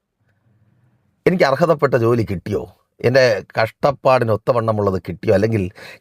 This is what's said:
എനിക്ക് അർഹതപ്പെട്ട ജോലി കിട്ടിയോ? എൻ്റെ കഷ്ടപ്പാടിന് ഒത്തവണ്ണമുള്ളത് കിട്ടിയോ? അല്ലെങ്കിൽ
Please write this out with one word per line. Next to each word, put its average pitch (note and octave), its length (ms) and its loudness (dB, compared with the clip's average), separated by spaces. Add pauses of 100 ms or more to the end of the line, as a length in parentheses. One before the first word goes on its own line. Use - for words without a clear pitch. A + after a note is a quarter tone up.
(1300)
എനിക്ക് F3 220 0
അർഹതപ്പെട്ട C#3+ 460 0 (100)
ജോലി A#2 260 2
കിട്ടിയോ? G2 320 -6 (440)
എൻ്റെ C3 160 4 (360)
കഷ്ടപ്പാടിന് B2 760 0
ഒത്തവണ്ണമുള്ളത് G#2+ 720 0
കിട്ടിയോ? F#2 300 -2
അല്ലെങ്കിൽ G#2+ 260 0 (380)